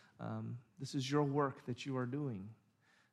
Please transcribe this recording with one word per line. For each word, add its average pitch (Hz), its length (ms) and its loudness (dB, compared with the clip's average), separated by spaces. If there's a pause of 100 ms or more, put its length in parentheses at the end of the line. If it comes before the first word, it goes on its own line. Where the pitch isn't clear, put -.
(200)
um, 113 380 -4 (220)
this 139 160 -6
is 131 140 0
your 147 140 6
work 139 440 2
that 123 180 -4
you 135 100 -2
are 127 100 2
doing. 120 440 -2 (640)